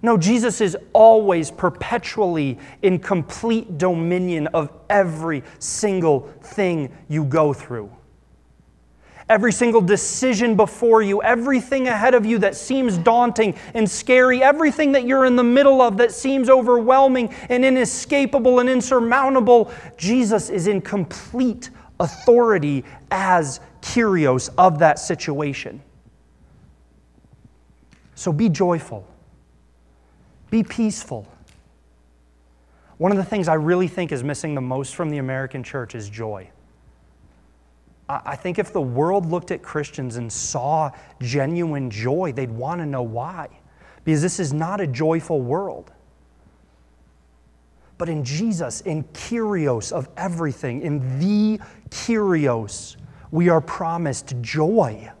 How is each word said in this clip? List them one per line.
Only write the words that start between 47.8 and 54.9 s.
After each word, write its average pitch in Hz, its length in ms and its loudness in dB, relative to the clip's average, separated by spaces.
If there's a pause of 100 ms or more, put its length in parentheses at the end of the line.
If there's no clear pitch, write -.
But 170 120 -8
in 151 160 -4
Jesus, 160 560 -6
in 156 240 -6
Kyrios 180 880 -4
of 165 240 -6
everything, 160 680 -6
in 139 380 -4
the 208 400 0 (300)
Kyrios, 156 1080 -2 (340)
we 170 180 2
are 165 120 6
promised 165 800 -6
joy. 135 800 -2